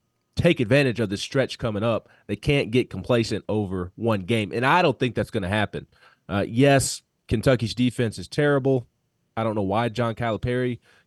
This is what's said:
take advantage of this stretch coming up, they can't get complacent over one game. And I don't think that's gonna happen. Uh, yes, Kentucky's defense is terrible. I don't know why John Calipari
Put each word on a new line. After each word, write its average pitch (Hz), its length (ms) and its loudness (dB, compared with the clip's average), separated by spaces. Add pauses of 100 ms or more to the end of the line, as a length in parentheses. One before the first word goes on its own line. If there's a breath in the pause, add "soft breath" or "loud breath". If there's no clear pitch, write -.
(360)
take 170 240 2
advantage 127 400 2
of 104 100 0
this 98 100 -4
stretch - 380 -4
coming 104 240 -4
up, 110 260 -2 (200 soft breath)
they 101 80 -4
can't 139 340 0
get 120 200 2
complacent 110 580 -2
over 95 480 -4
one 107 240 0
game. 101 320 -2
And 117 120 -2
I 165 180 4
don't 151 160 2
think 127 160 -2
that's 107 160 -2
gonna 95 180 -4
happen. 98 380 -2 (420 soft breath)
Uh, 98 180 -2
yes, 131 560 2 (240)
Kentucky's 117 480 2
defense 123 440 0
is 90 100 -12
terrible. 139 580 2 (500)
I 113 60 -2
don't 110 140 0
know 104 60 -2
why 104 260 0
John 117 260 -2
Calipari 123 640 -2 (280 soft breath)